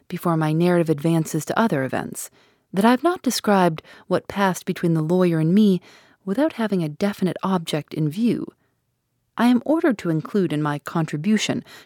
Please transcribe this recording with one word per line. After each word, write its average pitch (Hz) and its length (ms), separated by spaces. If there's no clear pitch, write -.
before 170 300
my 156 160
narrative 170 360
advances 160 560
to - 140
other 180 240
events, - 460
that 190 100
I 233 80
have 247 120
not 349 180
described 185 600
what - 200
passed 190 380
between 175 280
the 160 80
lawyer 170 380
and 160 160
me 202 260
without 254 280
having 202 300
a 151 60
definite 190 520
object 170 520
in 151 160
view. 202 380
I 233 80
am 247 180
ordered 311 340
to 175 100
include 165 420
in 151 120
my 147 160
contribution 165 840